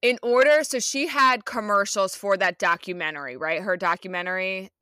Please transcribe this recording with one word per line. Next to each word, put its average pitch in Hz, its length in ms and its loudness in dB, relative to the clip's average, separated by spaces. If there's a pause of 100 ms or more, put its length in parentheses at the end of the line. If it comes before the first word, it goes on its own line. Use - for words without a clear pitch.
in 240 180 2
order, 269 420 4
so 269 160 -4
she 277 280 -2
had 262 380 2
commercials 202 680 0
for 196 220 0
that 180 220 0
documentary, 160 760 -4
right? 160 280 -4
Her 190 120 -2
documentary 185 960 -4 (120)